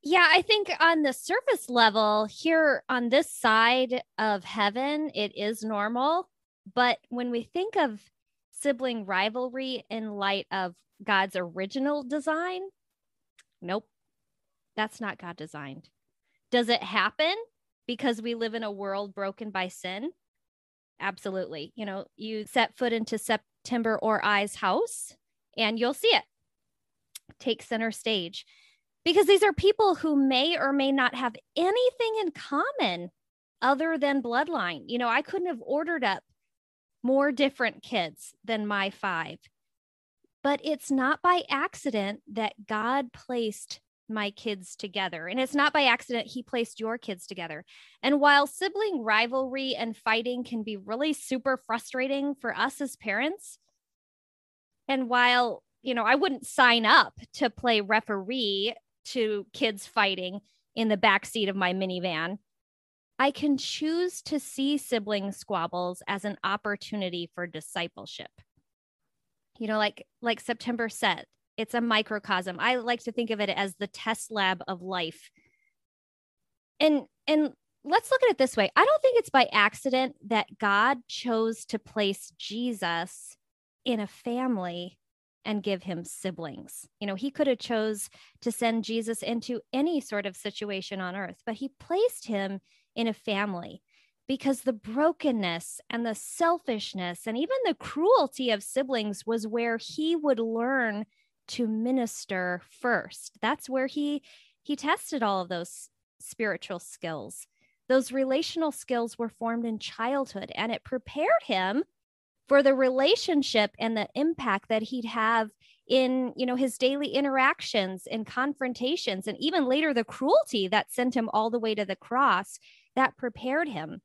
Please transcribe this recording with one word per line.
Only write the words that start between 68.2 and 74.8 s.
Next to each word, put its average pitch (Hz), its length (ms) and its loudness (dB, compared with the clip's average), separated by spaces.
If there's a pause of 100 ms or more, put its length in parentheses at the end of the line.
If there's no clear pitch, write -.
You 220 80 -4
know, 214 100 0
like, 208 280 -2 (160)
like 233 200 -2
September 233 480 -4
said, 175 360 0 (300)
it's 220 200 -6
a 240 60 2
microcosm. 214 800 0
I 254 180 2
like 240 260 -2
to 233 80 -6
think 233 180 -2
of 214 100 -2
it 202 100 2
as 190 260 -2
the 202 100 -4
test - 460 -4
lab 185 360 0
of 175 140 -6